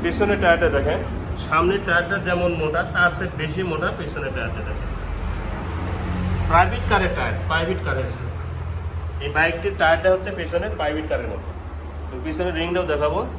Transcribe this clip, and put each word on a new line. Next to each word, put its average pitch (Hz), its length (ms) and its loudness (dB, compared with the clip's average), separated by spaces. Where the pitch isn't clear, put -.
পিছনের 202 380 2
টায়ারটা 170 280 6
দেখেন, 147 280 2
সামনের 175 360 4
টায়ারটা 175 320 2
যেমন 175 360 2
মোটা, 156 300 0
তার 175 280 4
চেয়ে 180 260 -2
বেশি 160 260 -2
মোটা 170 340 0
পিছনের 143 380 -4
টায়ারটা 117 200 -4
দেখেন। - 400 -4
প্রাইভেট 180 320 6
কারের 185 260 4
টায়ার, - 180 0
প্রাইভেট 170 380 0
কারের। 131 180 0
এই 143 80 -4
বাইকটির 165 480 2
টায়ারটা 165 340 6
হচ্ছে 190 200 2
পিছনে 175 380 -2
প্রাইভেট 151 400 -2
কারের 139 180 -2
মতো। - 260 -8
তো - 120 -8
পিছনের 160 320 -2
রিংটাও 170 280 0
দেখাবো 156 420 0